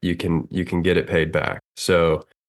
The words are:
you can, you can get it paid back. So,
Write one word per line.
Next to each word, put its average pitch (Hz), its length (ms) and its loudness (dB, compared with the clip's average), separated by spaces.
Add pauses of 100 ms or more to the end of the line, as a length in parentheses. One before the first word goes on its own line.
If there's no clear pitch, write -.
you 87 120 -2
can, 85 380 -2
you 90 120 -2
can 87 160 -2
get 87 160 2
it - 120 0
paid 82 240 0
back. - 280 -2 (160)
So, 82 480 2 (240)